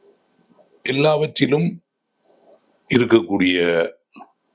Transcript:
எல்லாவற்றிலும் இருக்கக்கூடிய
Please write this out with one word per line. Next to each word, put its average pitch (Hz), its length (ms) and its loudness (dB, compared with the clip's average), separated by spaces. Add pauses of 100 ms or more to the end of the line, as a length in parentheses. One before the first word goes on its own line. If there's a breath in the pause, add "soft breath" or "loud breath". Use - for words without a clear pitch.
(840)
எல்லாவற்றிலும் 151 1000 -2 (1120)
இருக்கக்கூடிய 90 920 0 (680)